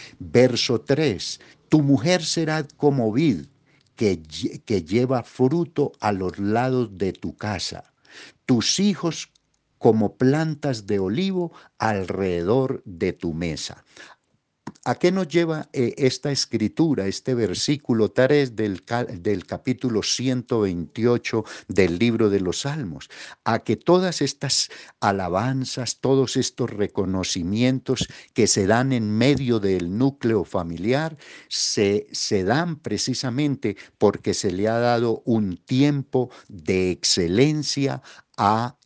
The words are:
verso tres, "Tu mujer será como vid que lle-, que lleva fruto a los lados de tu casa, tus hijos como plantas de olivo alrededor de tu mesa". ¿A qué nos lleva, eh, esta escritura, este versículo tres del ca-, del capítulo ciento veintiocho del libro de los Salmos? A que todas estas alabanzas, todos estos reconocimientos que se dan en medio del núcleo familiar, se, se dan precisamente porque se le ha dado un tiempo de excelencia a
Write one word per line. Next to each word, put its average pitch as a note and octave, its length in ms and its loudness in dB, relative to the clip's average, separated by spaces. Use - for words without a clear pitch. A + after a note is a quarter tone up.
verso A#2+ 600 2
tres, C#3 600 -2
"Tu D#3 140 4
mujer C#3+ 420 2
será D#3 420 -2
como C3 360 2
vid A2+ 340 0
que F#2+ 260 0
lle-, - 440 -10
que G2 180 -2
lleva A#2+ 400 0
fruto D3 800 0
a G#2+ 100 0
los F#2 280 -4
lados A2 600 -2
de F#2+ 140 -2
tu F2+ 240 -10
casa, - 560 -8
tus A#2+ 360 2
hijos F3+ 500 -2
como A2 380 4
plantas C#3 720 0
de G2+ 120 0
olivo E3+ 540 -2
alrededor G2 1080 0
de F2+ 280 -2
tu E2+ 220 -6
mesa". D#2+ 500 -6
¿A - 100 0
qué F3+ 140 2
nos F#3 180 0
lleva, D#3+ 440 0
eh, A#2+ 240 0
esta C3 340 0
escritura, A2 760 0
este B2 280 -4
versículo A2 760 0
tres C3 440 2
del G2+ 300 -4
ca-, A#2+ 220 -4
del G2 400 -4
capítulo A#2 560 -4
ciento B2 580 -2
veintiocho G2 840 0
del F2+ 300 2
libro A2+ 300 2
de G2 120 2
los F2+ 200 -4
Salmos? C#3 480 -8
A A2 160 0
que A2 160 -2
todas F3+ 440 2
estas - 480 -2
alabanzas, A2+ 1000 -2
todos C3+ 360 2
estos A#2+ 320 -2
reconocimientos G2+ 1400 -2
que A2 120 4
se G2+ 200 2
dan B2 260 2
en A2+ 180 0
medio B2 480 2
del F#2+ 380 0
núcleo A#2 480 0
familiar, G#2 720 -4
se, A#2 640 0
se - 320 -2
dan D3+ 320 0
precisamente B2 1040 -4
porque G2+ 380 2
se G2 180 -2
le G2+ 160 -2
ha A2+ 100 0
dado A#2+ 460 0
un G#2+ 320 0
tiempo C3+ 760 0
de F#2 420 0
excelencia C3+ 1120 0
a A2 500 0